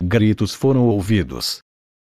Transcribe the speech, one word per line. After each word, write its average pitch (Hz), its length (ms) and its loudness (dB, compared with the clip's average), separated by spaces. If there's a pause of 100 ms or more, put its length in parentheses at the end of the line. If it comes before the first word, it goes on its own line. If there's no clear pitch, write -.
gritos 107 520 0
foram 131 320 2
ouvidos. 95 720 -2 (440)